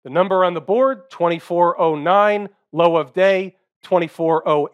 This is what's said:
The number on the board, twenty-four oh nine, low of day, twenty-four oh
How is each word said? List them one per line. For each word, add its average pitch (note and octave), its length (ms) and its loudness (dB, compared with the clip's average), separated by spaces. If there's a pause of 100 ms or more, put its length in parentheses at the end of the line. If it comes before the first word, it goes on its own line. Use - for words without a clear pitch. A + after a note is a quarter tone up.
The B2+ 80 -18
number F#3 340 0
on F3 100 0
the D#3+ 60 -8
board, B3+ 480 -2
twenty-four E3+ 720 -2
oh E3 140 0
nine, G3+ 540 0 (240)
low E3 240 2
of C#3+ 160 -2
day, F#3+ 460 0 (260)
twenty-four E3 640 -2
oh D3+ 260 0